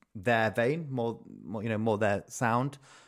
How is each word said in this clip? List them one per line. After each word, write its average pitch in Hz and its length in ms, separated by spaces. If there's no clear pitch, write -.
their 113 360
vein, 139 400
more, 117 300
more, 98 180
you 113 60
know, 107 100
more 110 200
their 104 300
sound. 123 500